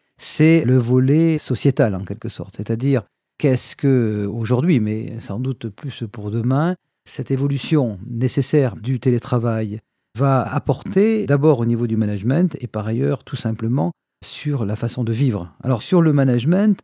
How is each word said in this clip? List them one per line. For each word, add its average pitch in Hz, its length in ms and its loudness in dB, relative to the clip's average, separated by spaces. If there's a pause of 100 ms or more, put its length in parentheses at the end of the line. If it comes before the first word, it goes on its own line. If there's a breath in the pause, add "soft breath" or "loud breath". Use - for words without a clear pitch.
(180)
C'est 156 480 2
le 127 100 4
volet 135 640 4
sociétal, 117 560 0
en 95 100 -6
quelque 107 240 -10
sorte. - 300 -12
C'est-à-dire, 117 460 -2 (340)
qu'est-ce - 360 0
que, 113 560 2
aujourd'hui, 120 500 2
mais 107 400 -4
sans 104 180 -8
doute 127 300 -6
plus 120 440 -12
pour 104 180 -8
demain, 131 440 0 (320)
cette - 240 -8
évolution 135 760 0
nécessaire 127 680 0
du 120 240 -4
télétravail 113 800 0 (380)
va 135 220 4
apporter, 196 840 0
d'abord 143 340 4
au 117 60 0
niveau 117 200 0
du 110 120 0
management 110 600 0
et - 60 -10
par 104 200 -6
ailleurs, 135 360 -2
tout - 140 -12
simplement, 117 560 -2 (320)
sur 139 400 -4
la 104 100 -2
façon 117 300 -4
de 113 80 -2
vivre. 107 400 -2 (100)
Alors, 120 200 -2
sur 180 180 2
le 156 140 4
management, 147 680 2